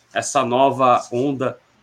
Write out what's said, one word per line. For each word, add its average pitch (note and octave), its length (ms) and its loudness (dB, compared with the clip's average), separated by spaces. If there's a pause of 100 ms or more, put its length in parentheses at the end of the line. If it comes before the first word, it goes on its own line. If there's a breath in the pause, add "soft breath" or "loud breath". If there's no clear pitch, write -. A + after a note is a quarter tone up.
(140)
Essa B2+ 280 -2
nova B2+ 680 2
onda C3 460 -4 (240)